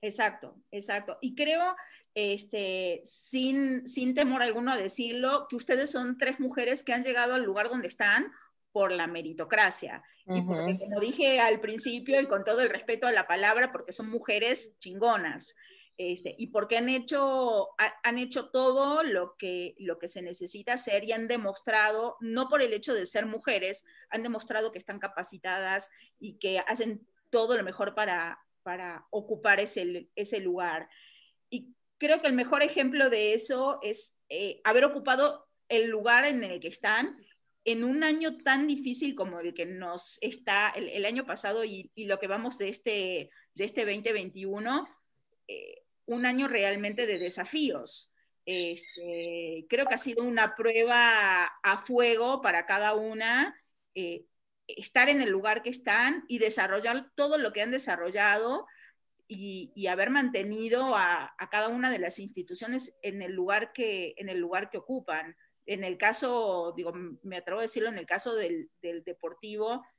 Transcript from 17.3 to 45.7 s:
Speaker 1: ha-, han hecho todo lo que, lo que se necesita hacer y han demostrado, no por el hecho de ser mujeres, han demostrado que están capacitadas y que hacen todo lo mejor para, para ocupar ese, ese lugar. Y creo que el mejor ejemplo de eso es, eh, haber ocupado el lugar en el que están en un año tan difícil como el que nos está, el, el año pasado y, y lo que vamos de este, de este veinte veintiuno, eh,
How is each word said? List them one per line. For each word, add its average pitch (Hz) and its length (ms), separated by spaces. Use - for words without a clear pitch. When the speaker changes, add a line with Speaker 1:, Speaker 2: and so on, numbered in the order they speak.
Speaker 1:
ha-, 214 240
han 240 160
hecho 247 300
todo 269 520
lo 190 340
que, 180 440
lo 175 180
que 175 100
se 185 140
necesita 180 520
hacer 214 320
y 220 60
han 226 160
demostrado, 220 920
no 233 300
por 285 120
el 240 100
hecho 214 220
de 190 140
ser 214 180
mujeres, 208 580
han 220 100
demostrado 220 500
que 220 60
están 196 220
capacitadas 190 920
y 202 180
que 190 220
hacen 220 480
todo 233 260
lo 208 60
mejor 196 320
para, 175 420
para 180 480
ocupar 208 500
ese, 180 560
ese 208 240
lugar. 175 480
Y - 240
creo 311 240
que 320 60
el 269 60
mejor 247 280
ejemplo 277 480
de 214 240
eso 254 480
es, - 380
eh, 185 360
haber 233 200
ocupado 285 600
el 226 200
lugar 233 380
en 269 180
el 185 160
que 160 80
están 220 500
en 233 180
un 269 200
año 311 400
tan 269 240
difícil 277 480
como 190 240
el 170 160
que 170 100
nos 180 560
está, 208 480
el, 196 200
el 196 160
año 247 200
pasado 220 400
y, 190 300
y 220 100
lo 196 140
que 196 80
vamos 226 320
de 196 100
este, 185 640
de 196 100
este 240 180
veinte 208 300
veintiuno, 202 680
eh, 50 340